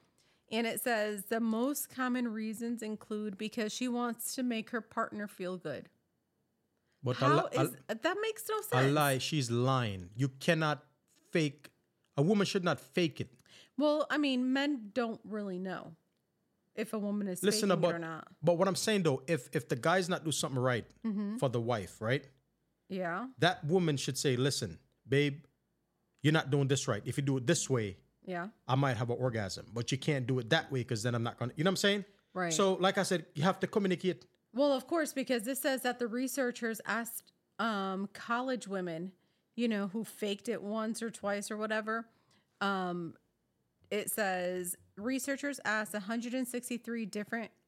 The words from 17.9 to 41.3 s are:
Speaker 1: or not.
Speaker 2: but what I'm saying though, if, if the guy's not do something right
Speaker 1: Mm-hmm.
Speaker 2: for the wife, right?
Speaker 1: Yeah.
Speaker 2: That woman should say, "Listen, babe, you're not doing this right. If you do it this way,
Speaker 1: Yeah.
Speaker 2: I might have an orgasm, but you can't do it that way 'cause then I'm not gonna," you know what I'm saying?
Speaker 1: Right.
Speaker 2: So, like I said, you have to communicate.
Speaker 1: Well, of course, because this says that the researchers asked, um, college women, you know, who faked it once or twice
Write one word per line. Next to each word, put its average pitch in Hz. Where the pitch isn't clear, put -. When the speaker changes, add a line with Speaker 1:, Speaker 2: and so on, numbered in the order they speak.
Speaker 1:
or 170
not. 160
Speaker 2:
but 170
what 180
I'm 185
saying 208
though, 139
if, 160
if 143
the 151
guy's 160
not 165
do 160
something 135
right 123
Speaker 1:
Mm-hmm. 208
Speaker 2:
for 143
the 120
wife, 113
right? 120
Speaker 1:
Yeah. 185
Speaker 2:
That 175
woman 160
should 135
say, 131
"Listen, 123
babe, 143
you're 147
not 156
doing 139
this 135
right. 104
If 123
you 143
do 135
it 120
this 165
way, 110
Speaker 1:
Yeah. 180
Speaker 2:
I 131
might 135
have 117
an 120
orgasm, 110
but 117
you 135
can't 135
do 127
it 110
that 160
way 127
'cause 107
then 120
I'm 117
not 117
gonna," 117
you 147
know 196
what 190
I'm -
saying? 202
Speaker 1:
Right. 180
Speaker 2:
So, 190
like 190
I 196
said, 170
you 143
have 185
to 170
communicate. 185
Speaker 1:
Well, 285
of 254
course, 320
because 247
this 262
says 262
that 247
the 240
researchers 247
asked, -
um, 196
college 247
women, 185
you 233
know, 202
who 214
faked -
it 220
once 220
or 233
twice 202